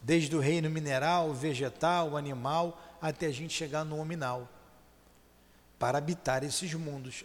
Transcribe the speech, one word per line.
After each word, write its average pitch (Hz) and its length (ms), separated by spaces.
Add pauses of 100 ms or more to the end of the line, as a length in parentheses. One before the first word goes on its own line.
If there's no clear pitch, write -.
desde 151 340
o 147 40
reino 156 280
mineral, 156 640
vegetal, 147 840
animal, 143 600 (220)
até 160 260
a 147 60
gente 151 220
chegar 151 280
no 156 140
hominal, 143 500 (1300)
para 123 180
habitar 147 480
esses 151 300
mundos. 143 500